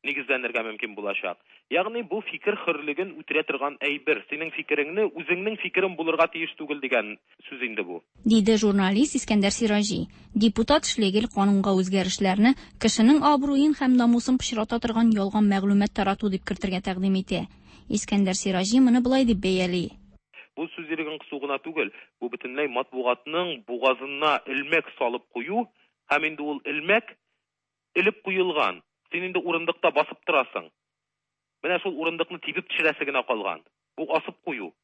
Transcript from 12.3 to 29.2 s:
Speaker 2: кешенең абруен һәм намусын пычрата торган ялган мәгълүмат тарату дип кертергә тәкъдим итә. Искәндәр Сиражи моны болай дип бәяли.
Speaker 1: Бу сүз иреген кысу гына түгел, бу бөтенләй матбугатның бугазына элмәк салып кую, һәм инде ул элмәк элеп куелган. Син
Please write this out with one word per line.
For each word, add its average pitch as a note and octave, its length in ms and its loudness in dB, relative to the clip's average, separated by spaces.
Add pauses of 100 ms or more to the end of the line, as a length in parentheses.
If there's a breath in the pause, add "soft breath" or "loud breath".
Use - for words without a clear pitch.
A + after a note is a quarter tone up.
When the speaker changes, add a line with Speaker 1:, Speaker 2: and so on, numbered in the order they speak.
Speaker 2:
кешенең A#3+ 420 6
абруен C#4+ 540 4
һәм B3+ 240 4
намусын A#3+ 380 4
пычрата A3+ 420 -2
торган A3+ 320 4
ялган G#3 400 2
мәгълүмат G3+ 420 2
тарату G3 360 0
дип F#3+ 180 -4
кертергә F#3 340 -4
тәкъдим F#3+ 380 0
итә. F#3 260 -4 (420 soft breath)
Искәндәр G3+ 460 0
Сиражи F#3+ 460 0
моны B3+ 200 6
болай C4 240 2
дип A3+ 140 2
бәяли. F#3 520 0 (680 loud breath)
Speaker 1:
Бу E3 180 -6
сүз D#3 160 -14
иреген D#3 320 -6
кысу - 160 -12
гына C3+ 240 -4
түгел, D3+ 300 -4 (280 loud breath)
бу A#2+ 80 -6
бөтенләй B2+ 400 -6
матбугатның B2+ 1000 -4
бугазына C3+ 800 0
элмәк C#3+ 520 -2
салып A#2+ 320 -2
кую, F#3 380 -4 (420)
һәм D3+ 160 2
инде D#3 160 -6
ул D3 220 -6
элмәк D#3+ 500 -2 (800)
элеп F#3+ 300 0
куелган. D3+ 580 0 (300)
Син F3 140 -6